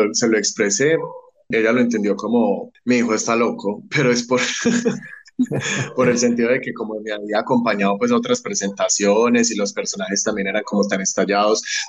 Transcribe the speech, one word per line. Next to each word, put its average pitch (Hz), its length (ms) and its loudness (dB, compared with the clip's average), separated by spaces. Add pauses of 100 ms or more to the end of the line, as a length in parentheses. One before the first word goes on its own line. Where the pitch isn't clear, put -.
(120)
se 117 160 0
lo 110 80 4
expresé, 107 600 0 (520)
ella 110 240 2
lo 123 80 4
entendió 104 360 2
como, 107 540 0 (140)
"Mi 123 120 2
hijo 110 180 2
está 113 220 0
loco", 104 540 -2
pero 127 220 2
es 120 140 0
por 123 140 0
<laughs> - 800 -2 (280)
<laughs> 139 460 -4
Por 123 140 2
el 120 100 4
sentido 120 320 2
de 131 100 2
que - 140 -8
como 107 260 -8
me 107 120 -8
había 104 280 -2
acompañado, 107 580 2
pues, 120 140 0
a 120 40 4
otras 120 240 0
presentaciones 101 1080 2
y 104 60 -4
los 101 160 -2
personajes 98 520 -4
también 101 240 -2
eran 104 160 -2
como 101 220 0
tan 98 140 -2
estallados 101 600 0 (260)